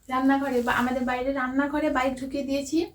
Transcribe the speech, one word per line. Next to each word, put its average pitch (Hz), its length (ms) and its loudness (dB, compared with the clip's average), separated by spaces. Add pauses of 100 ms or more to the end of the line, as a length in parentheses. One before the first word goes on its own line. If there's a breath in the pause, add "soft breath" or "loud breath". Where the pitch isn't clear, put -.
রান্নাঘরে, 269 540 2
বা-, 240 120 0
আমাদের 247 280 0
বাইরে 254 300 -2
রান্নাঘরে 277 580 0
বাইক 269 260 0
ঢুকিয়ে 269 260 -6
দিয়েছি। 277 360 -2 (160)